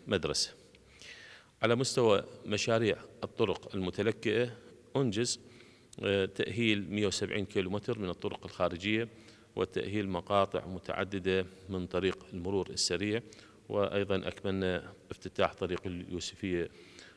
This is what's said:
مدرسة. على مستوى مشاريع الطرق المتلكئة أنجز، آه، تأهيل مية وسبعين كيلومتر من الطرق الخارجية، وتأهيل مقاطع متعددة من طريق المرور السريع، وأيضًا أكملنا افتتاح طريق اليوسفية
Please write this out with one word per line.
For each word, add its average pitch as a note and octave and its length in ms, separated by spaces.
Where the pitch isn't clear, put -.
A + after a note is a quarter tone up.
مدرسة. - 480
على A#2 120
مستوى A#2+ 500
مشاريع G#2+ 500
الطرق - 500
المتلكئة G#2+ 800
أنجز، A#2+ 440
آه، G2 240
تأهيل G#2 640
مية G#2 160
وسبعين F#2+ 400
كيلومتر G#2 520
من F#2+ 100
الطرق - 360
الخارجية، F#2+ 640
وتأهيل G2 520
مقاطع F#2+ 580
متعددة F#2 800
من F#2 180
طريق F2+ 320
المرور F#2 380
السريع، G#2 520
وأيضًا G2 600
أكملنا F#2+ 640
افتتاح - 440
طريق F2 320
اليوسفية F2 840